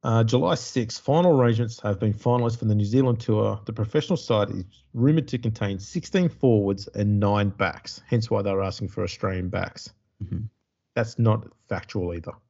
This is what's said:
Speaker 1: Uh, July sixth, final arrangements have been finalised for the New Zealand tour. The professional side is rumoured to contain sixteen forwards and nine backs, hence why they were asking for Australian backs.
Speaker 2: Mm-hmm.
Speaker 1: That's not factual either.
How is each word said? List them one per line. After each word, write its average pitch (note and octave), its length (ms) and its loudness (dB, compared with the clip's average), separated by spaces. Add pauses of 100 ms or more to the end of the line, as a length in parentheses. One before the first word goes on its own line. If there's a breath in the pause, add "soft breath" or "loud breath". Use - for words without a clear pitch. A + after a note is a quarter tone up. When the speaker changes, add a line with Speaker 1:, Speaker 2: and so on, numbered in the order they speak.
Speaker 1:
Uh, A2+ 200 4
July C3+ 320 2
sixth, - 460 -4
final E3+ 380 4
arrangements A#2 420 2
have G2+ 180 -2
been G#2+ 140 2
finalised A#2 440 0
for - 80 -6
the G#2+ 100 2
New G#2 100 2
Zealand A#2+ 360 2
tour. G#2+ 440 0
The A#2 80 -10
professional D3 440 -2
side G#2 320 0
is F#2+ 140 -8 (300)
rumoured C3+ 360 2
to B2+ 80 -4
contain G#2+ 420 -4
sixteen F3 500 -2
forwards G2+ 580 2
and G#2 340 0
nine G#2 280 2
backs, - 580 -6
hence A2+ 220 -2
why G#2 120 0
they G2+ 100 -2
were G2 120 0
asking F#2+ 260 -6
for - 140 -6
Australian F#2 460 -4
backs. F2+ 420 -8 (320)
Speaker 2:
Mm-hmm. A2 220 -8 (500)
Speaker 1:
That's A2+ 240 -4
not A2 280 2 (220)
factual F2+ 440 -6
either. E2+ 200 -10 (160)